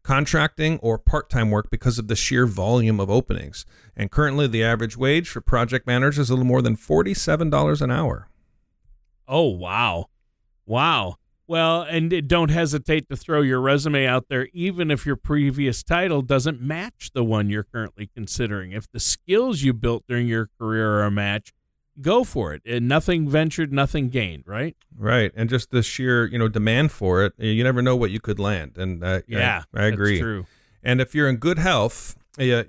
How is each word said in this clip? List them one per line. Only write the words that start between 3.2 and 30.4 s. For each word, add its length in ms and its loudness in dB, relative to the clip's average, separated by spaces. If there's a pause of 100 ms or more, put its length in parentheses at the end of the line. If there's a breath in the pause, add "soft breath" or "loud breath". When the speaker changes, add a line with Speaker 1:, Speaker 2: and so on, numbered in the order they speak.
Speaker 1:
And 140 -4
currently, 380 2
the 160 0
average 340 0
wage 320 0
for 120 -10
project 440 0
managers 320 2
is 140 2
a 20 2
little 140 2
more 160 4
than 120 2
forty-seven 760 0
dollars 320 2
an 80 0
hour. 360 -2 (1000)
Speaker 2:
Oh, 220 2
wow. 580 -2 (580)
Wow. 520 0 (280)
Well, 380 0
and 260 -2
d-, 120 0
don't 280 2
hesitate 600 0
to 60 -8
throw 260 0
your 200 2
resume 460 2
out 200 0
there, 260 -2
even 360 -2
if 160 -2
your 120 -2
previous 680 0
title 400 0
doesn't 380 0
match 520 -8
the 100 0
one 260 2
you're 140 -2
currently 520 -10
considering. 560 -6
If 200 -12
the 80 -10
skills 600 0
you 100 4
built 360 -2
during 200 -2
your 300 -2
career 420 0
are 40 2
a 80 0
match, 420 -4 (460)
go 240 2
for 300 -4
it. 120 -12
And 220 -2
nothing 400 2
ventured, 460 0
nothing 340 0
gained, 400 -4
right? 300 -8 (200)
Speaker 1:
Right. 380 2
And 140 -2
just 220 -2
the 120 2
sheer, 420 0
you 140 -4
know, 80 2
demand 460 2
for 320 2
it, 120 -2
y-, 100 -4
you 180 2
never 160 0
know 160 2
what 140 0
you 100 -6
could 180 -4
land. 380 -4
And, 260 -6
uh, 240 -2
Speaker 2:
Yeah, 360 -2 (120)
Speaker 1:
I, 60 -2
I 60 4
agree. 260 0
Speaker 2:
that's 80 0
true. 240 -4 (360 soft breath)